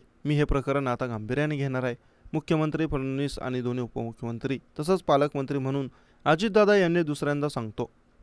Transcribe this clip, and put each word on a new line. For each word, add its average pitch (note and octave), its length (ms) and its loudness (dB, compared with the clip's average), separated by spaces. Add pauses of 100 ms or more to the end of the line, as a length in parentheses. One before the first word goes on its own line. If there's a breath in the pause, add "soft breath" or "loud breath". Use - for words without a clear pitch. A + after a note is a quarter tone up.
(260)
"मी D3 100 2
हे D3 80 6
प्रकरण C#3 440 0
आता B2 180 -2
गांभीर्याने B2+ 520 -2
घेणार C3 260 -2
आहे. A#2+ 120 -2 (380 soft breath)
मुख्यमंत्री D#3 520 0
फडणवीस C#3 540 -2
आणि B2+ 220 -4
दोन्ही B2 220 -2
उपमुख्यमंत्री A#2 760 -6 (200)
तसंच F3 220 0
पालकमंत्री C#3+ 560 2
म्हणून C3+ 320 -2 (360 soft breath)
अजितदादा G3+ 500 4
यांनी F3 280 4
दुसऱ्यांदा D3 460 -2
सांगतो, A#2 400 -6 (340)